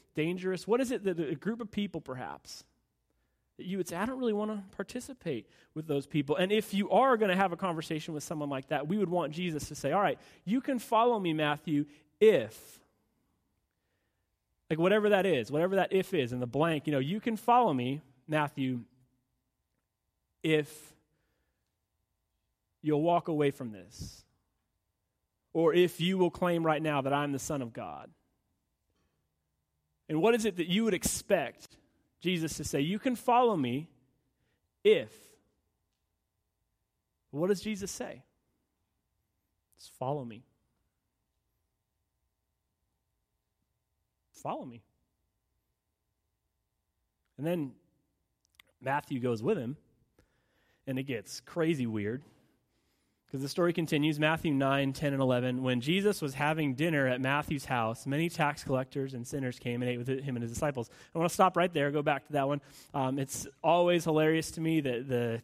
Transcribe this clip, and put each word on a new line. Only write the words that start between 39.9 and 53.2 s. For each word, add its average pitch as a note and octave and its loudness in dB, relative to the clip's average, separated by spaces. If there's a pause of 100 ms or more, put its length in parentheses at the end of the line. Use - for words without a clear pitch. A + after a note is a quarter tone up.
me. A2+ -16 (4000)
Follow G#3+ -10
me." A#2 -18 (2500)
And C#3+ -6
then D#3+ -4 (1080)
Matthew C3+ -4
goes A#2 0
with F#3 0
him, C3 -6 (1120)
and C3 -4
it C#3 -6
gets B2 -8
crazy D#3+ 0
weird. A2 -4 (1080)